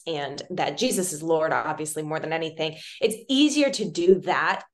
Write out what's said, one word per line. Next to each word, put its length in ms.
and 440
that 260
Jesus 380
is 80
Lord, 320
obviously, 480
more 180
than 140
anything. 420
It's 160
easier 400
to 200
do 300
that 420